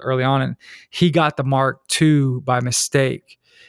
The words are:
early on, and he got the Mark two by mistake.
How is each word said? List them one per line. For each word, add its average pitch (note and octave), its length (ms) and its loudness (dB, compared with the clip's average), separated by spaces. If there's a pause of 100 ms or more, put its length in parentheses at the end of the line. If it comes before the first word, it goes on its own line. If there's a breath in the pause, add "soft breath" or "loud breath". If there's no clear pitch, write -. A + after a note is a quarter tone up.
early B2+ 220 -2
on, C3+ 180 0
and B2+ 140 -6 (340 loud breath)
he F3 200 0
got D3+ 260 0
the C#3 80 -4
Mark C3+ 420 -2
two C#3 540 2
by B2+ 200 -2
mistake. B2+ 800 -4 (300 soft breath)